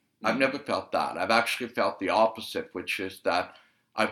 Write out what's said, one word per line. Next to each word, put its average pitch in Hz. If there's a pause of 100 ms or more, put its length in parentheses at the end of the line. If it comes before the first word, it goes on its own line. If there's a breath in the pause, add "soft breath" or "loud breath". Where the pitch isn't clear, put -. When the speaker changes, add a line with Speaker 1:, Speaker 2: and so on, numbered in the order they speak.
(240)
Speaker 1:
I've 113
Speaker 2:
Mm. 135
Speaker 1:
never 135
felt 95
that. 76
I've 92
actually 117
felt -
the 95
opposite, 98
which 90
is 95
that 90 (400 soft breath)
I 110